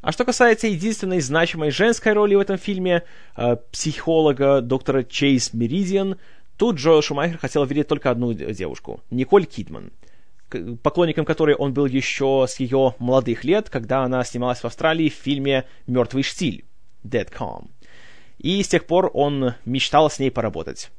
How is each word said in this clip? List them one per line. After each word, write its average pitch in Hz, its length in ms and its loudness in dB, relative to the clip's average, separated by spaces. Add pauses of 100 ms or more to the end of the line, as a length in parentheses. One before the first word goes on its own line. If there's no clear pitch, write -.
А - 60 -2
что 247 120 0
касается 233 440 4
единственной 190 520 0
значимой 156 520 0
женской 220 420 2
роли 208 220 4
в 202 40 8
этом 196 200 0
фильме, 185 420 0 (340)
э, 120 220 2 (140)
психолога 143 880 2
доктора 131 400 0
Чейз 135 520 2
Меридиан, 185 640 0 (400)
тут 226 180 2
Джоэл 151 260 6
Шумахер 156 380 -2
хотел 143 260 0
видеть 143 220 0
только 143 240 0
одну 120 220 0
д-, 85 200 -6
девушку — 87 560 -8
Николь 139 380 4
Кидман, 55 440 -10 (560)
к-, 113 360 -8
поклонником 160 420 2
которой 151 300 4
он 139 180 -2
был 139 140 2
ещё 135 580 2
с - 140 -8
её 131 400 2
молодых 120 440 2
лет, 196 280 0
когда 127 320 -2
она 127 200 0
снималась 123 360 -2
в - 60 -10
Австралии 160 440 0
в - 40 -10
фильме 135 500 0 (240)
«Мёртвый 123 340 0
штиль», - 440 -4 (380)
«Dead 107 280 -2
Calm». 58 380 -10 (680)
И 190 240 0
с 190 60 0
тех - 180 2
пор 180 260 4
он 135 440 0 (100)
мечтал 143 460 4
с - 80 -10
ней 135 100 2
поработать. 104 680 -6